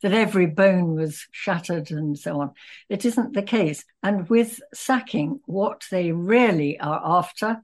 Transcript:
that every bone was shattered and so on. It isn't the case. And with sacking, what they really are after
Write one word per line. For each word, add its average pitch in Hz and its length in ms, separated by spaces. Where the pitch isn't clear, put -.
that 190 100
every 202 320
bone 175 480
was 156 380
shattered 165 580
and 151 300
so 147 200
on. 143 120
It 202 160
isn't 233 300
the 196 80
case. 196 420
And 190 260
with 226 300
sacking, 240 720
what 196 420
they 180 220
really 175 680
are 151 240
after 214 600